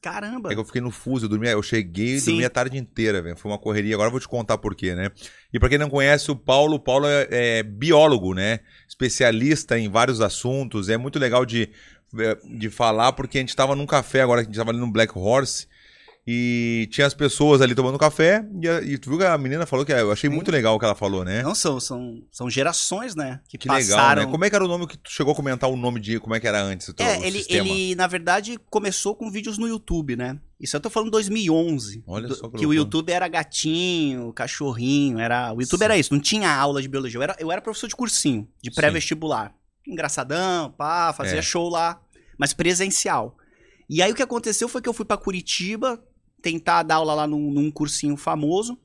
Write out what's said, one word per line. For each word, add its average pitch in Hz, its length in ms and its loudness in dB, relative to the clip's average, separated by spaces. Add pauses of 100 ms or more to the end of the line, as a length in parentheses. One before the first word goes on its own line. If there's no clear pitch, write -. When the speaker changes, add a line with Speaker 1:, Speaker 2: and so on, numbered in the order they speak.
Speaker 1:
Caramba! 208 500 -10
Speaker 2:
É 104 40 -2
que 107 40 -6
eu 107 60 -4
fiquei - 160 -6
no 123 80 -6
fuso, 120 360 -4
eu 107 40 -2
dormi, 107 180 0
eu 107 140 2
cheguei 104 540 -2
e 139 60 -2
Speaker 1:
Sim. 120 100 0
Speaker 2:
dormi 110 140 2
a 123 40 0
tarde 123 260 -2
inteira, 110 460 -2
velho. 85 160 -10
Foi 104 140 -8
uma 104 80 -4
correria, 107 340 -2
agora 107 140 2
eu 117 40 0
vou 127 80 -4
te - 80 -14
contar 113 300 -2
por 104 160 -4
quê, 90 220 -4
né? 95 160 -4 (420)
E - 60 0
pra 127 100 4
quem 143 80 4
não 147 140 0
conhece 143 400 4
o 139 40 0
Paulo, 143 420 4
o - 20 -2
Paulo 135 260 2
é, 143 240 2
é 117 340 2
biólogo, 113 680 6
né? 104 280 0 (280)
Especialista 123 920 2
em 107 100 -4
vários 117 320 2
assuntos, 113 680 -2
é 113 80 2
muito 143 220 -6
legal 127 260 2
de, 113 240 -2 (500)
é, 110 160 0 (220)
de 110 120 -6
falar, 113 440 2
porque 135 240 -6
a 135 40 0
gente 127 140 -6
tava 139 200 2
num 143 100 -6
café 135 360 2
agora, 120 200 4
a - 20 -2
gente 107 120 -10
tava 113 160 -2
ali 117 80 -2
no 120 120 -4
Black 107 240 2
Horse, 117 520 0 (600)
e 120 640 0
tinha 143 160 2
as 139 80 -2
pessoas 147 460 6
ali 127 120 6
tomando 127 240 0
café, 160 480 4 (160)
e, 165 80 -2
a, 165 100 0
e 196 200 -4
tu - 100 -16
viu 147 80 -2
que 190 80 2
a 175 140 4
menina 139 260 -4
falou 135 180 -2
que 143 80 -2
eu 113 200 4
achei 143 180 0
Speaker 1:
Sim. 147 60 0
Speaker 2:
muito 165 160 -2
legal 110 240 4
o 107 40 0
que 117 60 -2
ela 104 80 4
falou, 98 320 -2
né? 98 160 -2
Speaker 1:
Não, 156 140 -2
são, 143 240 0
são, 123 420 -10 (100)
são 123 160 -8
gerações, 170 680 -2
né, 135 240 -8 (100)
que - 80 -16
Speaker 2:
Que - 100 -10
legal, 127 300 2
Speaker 1:
passaram. 139 280 6
Speaker 2:
né? 131 60 -6
Como 165 140 0
é 208 60 4
que 202 40 0
era 202 80 4
o 185 40 0
nome 175 180 -4
que - 140 -16
tu - 100 -20
chegou 151 240 0
a - 20 2
comentar, 135 320 -2
o 131 80 0
nome 120 240 -2
de, 110 200 -4
como 113 160 -4
é 113 40 0
que 113 80 -6
era 104 140 2
antes 98 280 -6
o 135 40 -16
teu, - 140 -4
Speaker 1:
É, 208 100 0
Speaker 2:
o 175 60 -6
Speaker 1:
ele, 185 160 -2
Speaker 2:
sistema? 190 280 -2
Speaker 1:
ele, 185 280 -2
na 180 100 0
verdade, 185 540 -2 (100)
começou 202 460 -2
com 220 160 -8
vídeos 214 260 -8
no 226 100 -2
YouTube, 165 480 -4
né? 123 220 -6 (220)
Isso - 160 -6
eu 143 40 0
tô 214 120 -8
falando 220 180 -2
dois 214 180 2
mil 220 140 0
e 185 80 0
onze, 143 560 0
Speaker 2:
Olha 110 220 -8
Speaker 1:
do, 131 80 -6
Speaker 2:
só - 140 -12
que 120 100 -12
Speaker 1:
que 151 60 0
o 151 40 2
Speaker 2:
loucura. 151 80 4
Speaker 1:
YouTube 160 340 0
era 180 160 0
gatinho, 160 1040 -2
cachorrinho, 131 840 0
era, 120 340 -2
o 113 80 -8
YouTube 127 200 0
Speaker 2:
Sim. 214 60 4
Speaker 1:
era 214 120 4
isso, 147 160 2
não 143 80 4
tinha 196 320 2
aula 143 300 0
de 135 40 -8
biologia. 135 300 -6
Eu 127 60 -2
era, 185 160 -4
eu 160 120 -4
era 185 100 -4
professor 220 260 -8
de - 80 -10
cursinho, 139 520 -2 (140)
de 120 80 -10
Speaker 2:
Sim. - 60 -14
Speaker 1:
pré-vestibular. 151 800 -2 (320)
Engraçadão, 160 840 -4
pá, 165 420 -2
fazia 101 260 -4
Speaker 2:
É. - 20 -4
Speaker 1:
show 170 260 -2
lá, 170 320 -2 (380)
mas 143 160 0
presencial. 175 840 -2 (540)
E 156 140 2
aí 208 80 2
o 233 40 -2
que 262 60 -2
aconteceu 233 480 -2
foi 247 140 -6
que - 40 -4
eu 233 60 -2
fui 226 100 -6
pra 208 140 -2
Curitiba 208 840 -4 (420)
tentar 170 420 2
dar 160 120 2
aula 156 180 2
lá 151 140 0
num, 147 240 -2
num 143 180 2
cursinho 147 480 -2
famoso. 170 680 -2